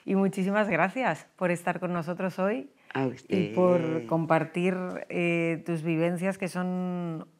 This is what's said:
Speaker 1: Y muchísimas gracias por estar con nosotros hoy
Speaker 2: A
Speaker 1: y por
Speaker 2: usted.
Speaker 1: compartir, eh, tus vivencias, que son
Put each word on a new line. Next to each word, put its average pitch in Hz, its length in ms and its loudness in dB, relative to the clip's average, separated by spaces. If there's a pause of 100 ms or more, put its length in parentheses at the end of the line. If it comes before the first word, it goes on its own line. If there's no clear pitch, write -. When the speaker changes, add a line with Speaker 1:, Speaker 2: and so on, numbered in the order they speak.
Speaker 1:
Y 196 100 0
muchísimas 196 540 2
gracias 185 580 2 (100)
por 180 140 0
estar 175 280 -2
con 175 140 -4
nosotros 175 480 -4
hoy 233 300 -2 (220)
Speaker 2:
A 135 160 0 (200)
Speaker 1:
y 185 260 2
por 180 260 6
Speaker 2:
usted. 160 280 -2
Speaker 1:
compartir, 165 680 2 (360)
eh, 170 540 0
tus 165 180 -2
vivencias, 170 560 0
que 185 100 -4
son 180 800 -4 (120)